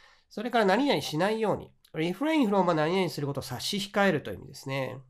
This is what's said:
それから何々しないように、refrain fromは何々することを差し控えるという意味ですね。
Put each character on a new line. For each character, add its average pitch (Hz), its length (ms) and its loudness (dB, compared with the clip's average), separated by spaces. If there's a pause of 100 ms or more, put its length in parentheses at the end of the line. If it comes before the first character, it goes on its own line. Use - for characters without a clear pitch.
(280)
そ - 140 -10
れ 233 80 -6
か 233 80 2
ら 220 60 4
何 208 220 4
々 208 140 4
し - 160 -4
な 185 140 2
い 220 100 -2
よ 196 140 2
う - 20 0
に、 - 160 -14 (220)
refrain 220 540 2
from 196 180 4
は 175 80 4
何 156 220 2
々 185 120 2
す 151 120 -6
る 143 60 -2
こ 139 80 -4
と 135 60 -6
を - 20 -6
差 123 180 -10
し - 180 -4
控 202 280 0
え 190 60 4
る 143 100 -2
と 113 80 -10
い 95 40 -10
う - 40 -10
意 - 40 -16
味 - 60 -16
で 139 60 -18
す - 140 -14
ね。 131 300 -6 (120)